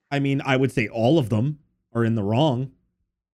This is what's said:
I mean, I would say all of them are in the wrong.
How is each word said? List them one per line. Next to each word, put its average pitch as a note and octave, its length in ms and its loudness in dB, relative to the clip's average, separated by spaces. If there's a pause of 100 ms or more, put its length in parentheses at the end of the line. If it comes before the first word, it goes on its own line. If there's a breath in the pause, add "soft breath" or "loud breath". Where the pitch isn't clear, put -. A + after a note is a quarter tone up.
(120)
I C#3+ 80 -2
mean, C#3 240 0
I C3 140 0
would C3 140 2
say A2 160 -2
all A#2 320 2
of A2+ 100 -2
them B2+ 300 -2 (340)
are A#2 100 0
in A2+ 120 0
the G#2+ 80 -2
wrong. B2+ 480 0 (640)